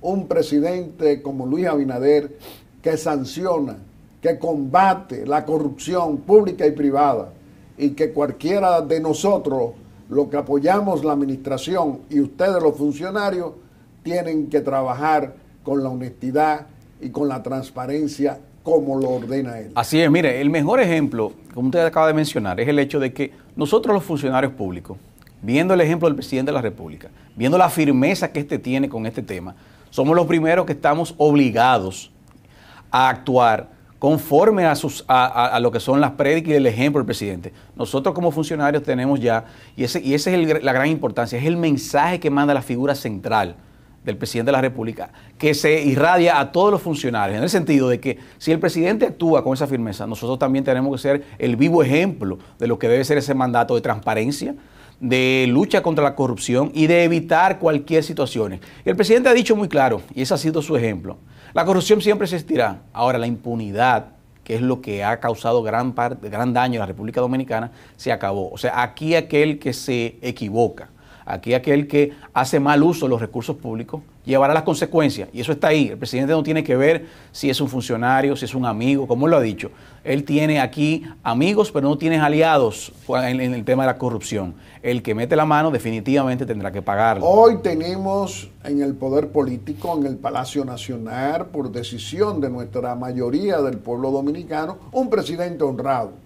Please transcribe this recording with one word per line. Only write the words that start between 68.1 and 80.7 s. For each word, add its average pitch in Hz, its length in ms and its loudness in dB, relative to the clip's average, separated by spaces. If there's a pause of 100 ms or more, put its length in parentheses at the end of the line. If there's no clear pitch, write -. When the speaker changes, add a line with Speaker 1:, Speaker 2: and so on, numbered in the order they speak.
Speaker 2:
acabó. 98 400 -4
O - 60 -16
sea, 120 220 -2
aquí 151 360 0
aquel 156 420 2
que 139 140 -4
se 117 500 -4
equivoca, 113 680 -4 (340)
aquí 104 300 -4
aquel 143 340 2
que 147 240 2 (200)
hace 131 280 0
mal 143 240 4
uso 165 220 2
de 131 40 0
los 120 100 0
recursos 117 360 -6
públicos, 117 460 -10 (220)
llevará 135 300 4
las 160 80 2
consecuencias, 151 680 0
y 117 80 -10
eso 120 100 -6
está 147 180 0
ahí. 156 200 2
El 101 100 -8
presidente 131 340 -2
no 160 120 0
tiene 156 180 -2
que 127 140 0
ver 156 300 2 (260)
si - 180 -4
es 127 100 -2
un 139 80 -2
funcionario, 127 680 0
si 127 80 -8
es 117 100 -10
un 127 120 -2
amigo, 123 420 0
como 123 180 0
él 165 60 4
lo 160 60 6
ha - 20 4
dicho. 110 320 -4 (320)
Él 139 180 -2
tiene 151 380 0
aquí 151 440 -2 (200)